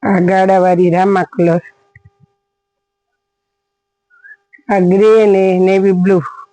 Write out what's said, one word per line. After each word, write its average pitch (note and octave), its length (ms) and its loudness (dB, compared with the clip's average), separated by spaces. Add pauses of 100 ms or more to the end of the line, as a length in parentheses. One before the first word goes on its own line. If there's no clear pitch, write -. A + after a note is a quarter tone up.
આ G3 160 -2 (100)
ગાળાવાળી F#3 640 0
રામા F#3 320 0
કલર, E3+ 400 -2 (3000)
આ G3+ 120 0
ગ્રે G#3 460 2
ને F#3+ 320 0
નેવી F#3+ 340 0
બ્લુ F#3 260 0 (340)